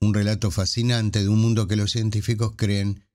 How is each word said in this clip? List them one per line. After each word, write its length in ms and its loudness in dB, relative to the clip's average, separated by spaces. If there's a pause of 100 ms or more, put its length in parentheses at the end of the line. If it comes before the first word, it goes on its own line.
un 140 2
relato 360 0
fascinante 720 0
de 80 2
un 100 4
mundo 300 2
que 80 0
los 160 -2
científicos 640 -2
creen 480 -2 (100)